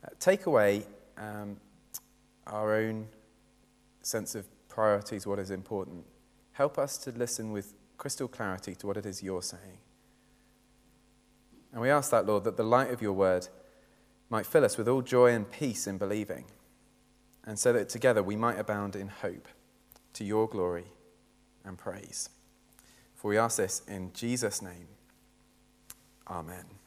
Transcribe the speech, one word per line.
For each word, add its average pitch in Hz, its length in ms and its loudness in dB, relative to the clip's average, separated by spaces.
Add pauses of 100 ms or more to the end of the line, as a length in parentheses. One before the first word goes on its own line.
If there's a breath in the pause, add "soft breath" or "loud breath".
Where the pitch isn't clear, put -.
Uh, - 60 -12 (100)
take 196 260 4
away, 107 400 4 (320)
um, 104 420 -10 (840)
our 107 280 0
own 110 340 0 (960)
sense - 320 -4
of 101 100 -8 (220)
priorities, 104 580 2
what 101 140 -2
is 95 100 -6
important. 92 560 -8 (480)
Help 143 240 0
us 143 200 -2
to - 140 -10
listen 117 400 -4
with 101 220 -6 (240)
crystal 135 300 -6
clarity 95 480 -6
to - 120 -10
what 98 100 -2
it 101 80 -8
is 95 160 -8
you're 95 220 -4
saying. 92 340 -12 (1900 soft breath)
And 120 100 -6
we 123 80 4
ask 143 220 4
that, 110 140 6
Lord, 104 200 4
that 107 120 -2
the 117 60 2
light 123 260 4
of 123 120 -4
your 104 120 0
word 92 340 4 (800 soft breath)
might 110 180 -2
fill 147 200 6
us 104 100 2
with 113 120 0
all 127 140 2
joy 123 320 8
and 107 160 0
peace - 360 -4
in 98 140 -4
believing, 98 460 -4 (1000)
and 107 140 -8
so 127 120 4
that 110 180 2
together 113 340 4
we 98 120 -2
might 113 220 0
abound 101 380 -4
in 98 120 -8
hope 98 400 -8 (680)
to - 100 -10
your 107 240 2
glory 90 400 -4 (760)
and 95 140 -14
praise. - 520 -10 (840 soft breath)
For - 140 -6
we 104 80 4
ask 113 200 2
this 95 300 -2
in 92 260 -8
Jesus' 117 480 -4
name. 90 260 -16 (1400)
Amen. 87 380 -10 (220)